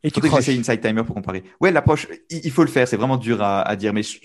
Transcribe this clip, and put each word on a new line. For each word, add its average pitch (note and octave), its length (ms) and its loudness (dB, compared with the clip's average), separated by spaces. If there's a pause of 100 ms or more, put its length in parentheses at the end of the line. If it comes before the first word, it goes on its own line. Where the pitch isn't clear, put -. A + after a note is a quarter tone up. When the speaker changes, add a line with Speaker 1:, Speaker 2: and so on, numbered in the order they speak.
Speaker 1:
Et D3+ 60 0
tu - 60 -6
Speaker 2:
faudrait D#3 140 2
que D3+ 40 4
Speaker 1:
croches. C3 120 4
Speaker 2:
j'essaye C3 140 2
Insight A#2 220 0
Timer A2+ 220 0
pour A2 100 -6
comparer. F#2 300 -8 (180)
Ouais, F#3 100 4
l'approche, D3+ 360 2 (240)
il, E3 120 -10
il D#3 80 -4
faut E3+ 120 4
le C3+ 60 2
faire, B2 180 2
c'est A2 100 -2
vraiment C3 200 0
dur A2+ 260 -2
à, G2 180 0
à G#2+ 140 -2
dire, G2+ 180 -2
mais G#2+ 80 0
je, - 240 -8